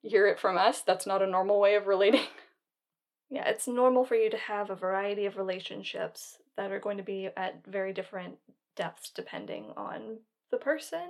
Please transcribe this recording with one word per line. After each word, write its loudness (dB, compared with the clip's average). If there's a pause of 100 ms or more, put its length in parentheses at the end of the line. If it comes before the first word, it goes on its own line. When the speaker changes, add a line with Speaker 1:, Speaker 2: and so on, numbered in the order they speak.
Speaker 1:
you -10
hear 6
it 2
from 2
us, 4
that's 2
not 2
a 2
normal 4
way 6
of 2
relating. 6
<laughs> -20
Speaker 2:
Yeah, -2
it's -4
normal 4
for 0
you 4
to -2
have -4
a -4
variety -2
of -4
relationships -8 (180)
that -4
are -4
going -4
to -10
be -6
at -6
very -4
different -10 (420)
depths -8
depending -12
on -10 (300)
the -2
person -4